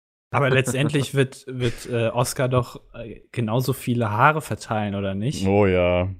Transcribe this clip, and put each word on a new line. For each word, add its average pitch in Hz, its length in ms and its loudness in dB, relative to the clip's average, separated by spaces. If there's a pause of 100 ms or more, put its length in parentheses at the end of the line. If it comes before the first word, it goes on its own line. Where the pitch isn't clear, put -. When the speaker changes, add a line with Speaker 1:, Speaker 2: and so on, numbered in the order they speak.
(320)
Speaker 1:
Aber 131 160 2
letztendlich 131 680 0
wird, 135 340 -2
wird, 123 420 -4
äh, 117 200 0
Oscar 123 380 -2
doch, 127 320 -2 (140)
äh, 113 280 -16 (100)
genauso 123 400 0
viele 120 400 -2
Haare 147 280 4
verteilen, 107 540 -4
oder 98 220 -2
nicht? 107 300 -4
Speaker 2:
Oh 101 200 4
ja. 90 420 4 (120)